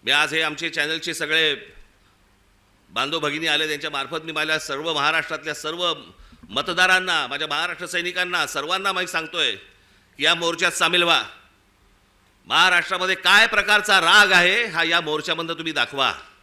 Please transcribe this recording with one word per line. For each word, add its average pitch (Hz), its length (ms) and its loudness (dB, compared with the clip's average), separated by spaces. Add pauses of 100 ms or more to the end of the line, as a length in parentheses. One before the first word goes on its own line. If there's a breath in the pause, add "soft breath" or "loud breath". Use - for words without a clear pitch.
मी 117 60 -2
आज 147 240 2
हे 160 80 0
आमचे 156 280 -4
चॅनलचे 160 440 -4
सगळे 156 400 0 (1300)
बांधव 135 300 -4
भगिनी 151 280 -4
आले, 156 220 0
त्यांच्या 151 220 -6
मार्फत 147 340 -8
मी 165 80 -10
माझ्या 156 260 -2
सर्व 156 360 -6
महाराष्ट्रातल्या 151 600 -2
सर्व 170 400 -4 (540 soft breath)
मतदारांना, 175 760 0
माझ्या 143 220 -6
महाराष्ट्र 170 380 -6
सैनिकांना, 180 600 -2
सर्वांना 180 460 -4
मी 185 140 -4
सांगतोय 160 460 -4
की - 720 -14
या 160 100 4
मोर्चात 170 380 -2
सामील 175 300 2
व्हा. 160 220 2 (1200)
महाराष्ट्रामध्ये 180 680 2
काय 202 320 6
प्रकारचा 208 540 4
राग 190 320 6
आहे 185 320 4
हा 170 200 -2
या 170 160 2
मोर्चामधनं 160 540 -4
तुम्ही 160 180 -8
दाखवा. 135 400 -2 (300)